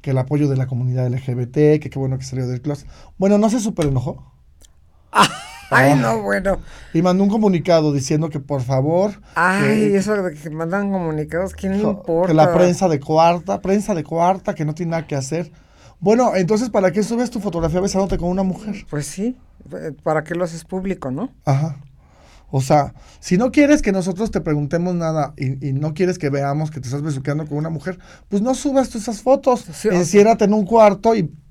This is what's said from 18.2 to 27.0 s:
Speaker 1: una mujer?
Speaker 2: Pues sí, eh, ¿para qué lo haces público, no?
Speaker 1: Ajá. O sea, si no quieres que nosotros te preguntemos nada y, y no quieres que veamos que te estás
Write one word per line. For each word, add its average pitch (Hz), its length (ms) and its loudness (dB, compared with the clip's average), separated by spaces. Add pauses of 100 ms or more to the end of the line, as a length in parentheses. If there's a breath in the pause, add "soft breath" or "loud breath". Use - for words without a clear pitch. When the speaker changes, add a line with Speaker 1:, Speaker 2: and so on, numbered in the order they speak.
Speaker 1:
una 185 140 -2
mujer? 202 460 -6
Speaker 2:
Pues 147 160 -6
sí, 226 320 -6 (360)
eh, 160 180 -10 (100)
¿para 156 220 -2
qué 160 100 -8
lo 175 100 -2
haces 165 200 -8
público, 185 480 -6
no? 175 180 -6 (160)
Speaker 1:
Ajá. 143 320 -2 (720 soft breath)
O 135 120 -2
sea, 143 340 2 (240 soft breath)
si - 180 0
no 247 140 0
quieres 294 320 4
que 208 80 0
nosotros 190 400 -4
te 180 100 -2
preguntemos 170 540 -2
nada 160 420 -4
y, 135 300 -6
y 135 60 -4
no 151 200 -4
quieres 180 240 0
que 147 140 -4
veamos 143 400 -2
que 147 80 -10
te 127 80 -12
estás 143 160 -6